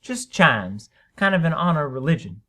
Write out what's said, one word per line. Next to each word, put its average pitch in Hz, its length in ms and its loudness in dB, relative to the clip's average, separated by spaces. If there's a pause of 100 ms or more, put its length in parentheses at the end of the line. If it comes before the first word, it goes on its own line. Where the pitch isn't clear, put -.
Just - 300 -8
chimes. 107 580 0 (280)
Kind 196 180 0
of 175 100 2
an 165 80 2
honor 156 360 0
religion. 131 600 -2